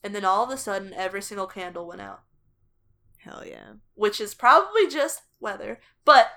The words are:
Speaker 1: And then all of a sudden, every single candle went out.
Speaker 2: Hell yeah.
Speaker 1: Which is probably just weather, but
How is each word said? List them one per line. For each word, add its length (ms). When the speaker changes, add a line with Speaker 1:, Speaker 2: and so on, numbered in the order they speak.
Speaker 1:
And 120
then 100
all 200
of 60
a 80
sudden, 340
every 300
single 240
candle 400
went 160
out. 220
Speaker 2:
Hell 280
yeah. 280
Speaker 1:
Which 260
is 140
probably 520
just 360
weather, 400
but 320